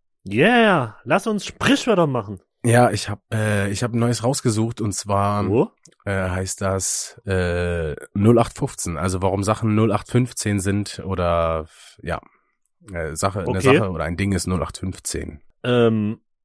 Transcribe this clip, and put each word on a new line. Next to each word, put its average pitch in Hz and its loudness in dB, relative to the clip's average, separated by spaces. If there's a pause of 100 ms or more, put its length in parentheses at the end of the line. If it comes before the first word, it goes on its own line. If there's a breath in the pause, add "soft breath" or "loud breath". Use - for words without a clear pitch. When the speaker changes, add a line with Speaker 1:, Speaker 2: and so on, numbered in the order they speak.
(240)
Speaker 1:
Yeah, 165 2
lass 165 0
uns 214 -2
Sprichwörter 208 2
machen. 107 -4 (260)
Speaker 2:
Ja, 117 6
ich 104 -4
hab, 104 -8 (120)
äh, 104 0
ich 104 -4
hab 117 -2
ein 120 0
neues 120 0
rausgesucht, 117 0
und 104 -2
zwar, 101 0
Speaker 1:
Oh? 135 2 (340)
Speaker 2:
äh, 95 -2
heißt 92 -4
das, - -4
äh, 87 0 (180)
null 113 6
acht - 0
fünfzehn, - -6
also 92 -2
warum 98 0
Sachen 107 0
null 110 2
acht - -4
fünfzehn 107 0
sind 101 -4
oder, 85 0 (360)
ja, - -6 (720)
äh, 80 -6
Sache, 98 -2
eine 87 -4
Speaker 1:
Okay. 131 4
Speaker 2:
Sache 98 0
oder 80 -4
ein 85 -4
Ding 101 -2
ist 92 -2
null 90 -2
acht - -8
fünfzehn. - -8 (240)
Speaker 1:
Ähm, 113 2 (240)